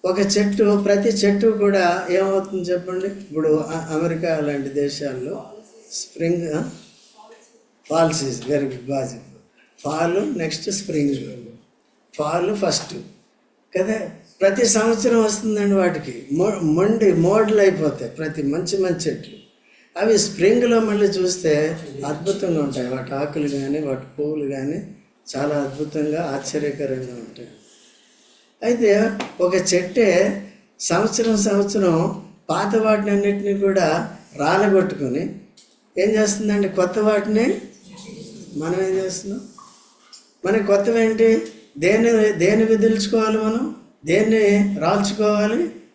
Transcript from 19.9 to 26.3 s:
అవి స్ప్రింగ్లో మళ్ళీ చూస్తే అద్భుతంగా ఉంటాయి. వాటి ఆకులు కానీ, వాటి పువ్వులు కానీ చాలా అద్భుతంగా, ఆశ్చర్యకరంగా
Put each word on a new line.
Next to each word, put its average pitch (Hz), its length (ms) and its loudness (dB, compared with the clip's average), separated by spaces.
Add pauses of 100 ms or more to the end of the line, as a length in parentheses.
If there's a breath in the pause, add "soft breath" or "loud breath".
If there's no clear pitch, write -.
అవి 214 200 4
స్ప్రింగ్లో 226 640 2
మళ్ళీ 208 260 0
చూస్తే 170 720 0 (280)
అద్భుతంగా 165 560 -2
ఉంటాయి. 127 260 -4
వాటి 131 260 -8
ఆకులు 147 340 -4
కానీ, 139 320 -4
వాటి 135 260 -6 (120)
పువ్వులు 151 320 -4
కానీ 139 460 -8 (400)
చాలా 147 200 -2
అద్భుతంగా, 151 680 -4
ఆశ్చర్యకరంగా 139 920 -6